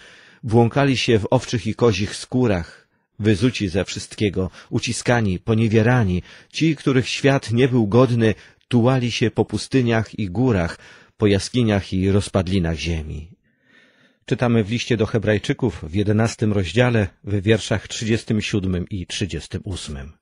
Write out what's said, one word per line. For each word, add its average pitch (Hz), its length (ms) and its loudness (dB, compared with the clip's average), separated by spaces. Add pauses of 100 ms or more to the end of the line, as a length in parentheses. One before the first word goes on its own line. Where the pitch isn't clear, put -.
(440)
błąkali 120 540 2
się 113 220 2
w 101 120 -4
owczych 120 360 -2
i 107 80 -4
kozich 104 400 0
skórach, 107 720 -2 (320)
wyzuci 107 480 2
ze 87 180 0
wszystkiego, 92 640 -4 (200)
uciskani, 113 720 -2
poniewierani, 110 840 2 (260)
ci, 156 260 0
których 127 340 0
świat 135 420 0
nie 120 160 4
był 120 200 2
godny, 117 480 4 (320)
tułali 120 440 2
się 110 200 0
po - 140 0
pustyniach 117 720 0
i 104 100 -4
górach, 95 480 0 (400)
po 110 100 2
jaskiniach 101 640 0
i 95 180 2
rozpadlinach 92 680 0
ziemi. 78 540 -8 (920)
Czytamy 120 380 0
w 95 60 -8
liście 120 280 -2
do 107 80 2
Hebrajczyków 107 760 -2
w 80 120 -8
jedenastym 107 580 0
rozdziale, 104 540 2 (160)
w 101 180 -4
wierszach 110 460 0
trzydziestym 110 540 -2
siódmym 92 480 -2
i 90 180 -8
trzydziestym - 580 -8
ósmym. 76 460 -10 (100)